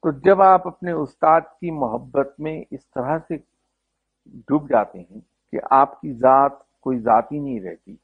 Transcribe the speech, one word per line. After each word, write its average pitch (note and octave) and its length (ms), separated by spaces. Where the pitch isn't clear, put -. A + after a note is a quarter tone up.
तो E3 180
जब F#3+ 220
आप F#3 240
अपने F3 260
उस्ताद D#3+ 680
की F3 100
मोहब्बत C3 680
में D#3 320
इस - 140
तरह C#3 320
से D#3+ 180
डूब C#3+ 400
जाते A2 300
हैं F#2+ 220
कि - 380
आपकी C#3 560
जात C3+ 520
कोई C3 160
जात A#2 340
ही D3 80
नहीं C3+ 200
रहती। F#2 440